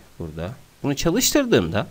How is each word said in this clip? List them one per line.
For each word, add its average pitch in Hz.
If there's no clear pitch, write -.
burada 82
bunu 143
çalıştırdığımda 170